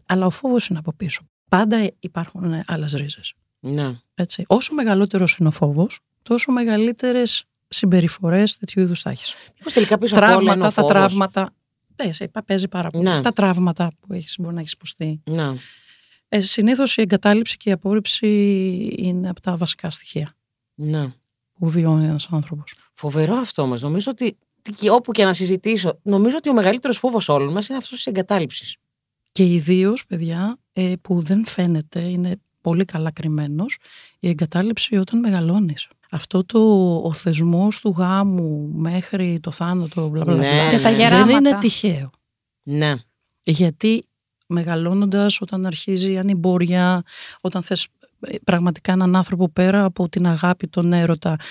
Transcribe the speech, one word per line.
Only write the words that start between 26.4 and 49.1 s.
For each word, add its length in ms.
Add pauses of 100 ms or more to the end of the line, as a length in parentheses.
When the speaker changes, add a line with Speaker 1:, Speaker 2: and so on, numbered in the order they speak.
Speaker 2:
ο 40
μεγαλύτερος 440
φόβος 320
όλων 240
μας 140
είναι 100
αυτός 200
της 80
εγκατάλειψης. 720 (560)
Speaker 1:
Και 140
ιδίως, 600
παιδιά, 520 (160)
ε, 280
που 200
δεν 240
φαίνεται, 560
είναι 380 (220)
πολύ 240
καλά 260
κρυμμένος, 640 (420)
η 100
εγκατάλειψη 680
όταν 220
μεγαλώνεις. 680 (240)
Αυτό 340
το, 140 (440)
ο 100
θεσμός 640
του 180
γάμου 800
μέχρι 640
το 100
θάνατο, 560
μπλα, 160
μπλα, 120
Speaker 2:
Ναι, 60
Speaker 1:
μπλα, 220
Speaker 2:
ναι. 60
Speaker 3:
Και 140
τα 60
Speaker 1:
δεν 100
Speaker 3:
γεράματα. 320
Speaker 1:
είναι 280
τυχαίο. 500 (540)
Speaker 2:
Ναι. 320 (480)
Speaker 1:
Γιατί 600 (440)
μεγαλώνοντας, 920
όταν 240
αρχίζει 460
η 60
ανημπόρια, 840 (380)
όταν 220
θες, 240 (320)
ε, 240
πραγματικά 480
έναν 240